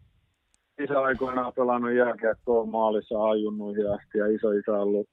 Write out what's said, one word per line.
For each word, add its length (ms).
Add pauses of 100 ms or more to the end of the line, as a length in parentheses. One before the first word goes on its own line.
(800)
isä 220
aikoinaan 460
on 60
pelannut 400
jääkiekkoa 760
maalissa 580
A-junnuihin 680
asti, 280
ja 80
iso 240
isä 220
on 80
ollut 320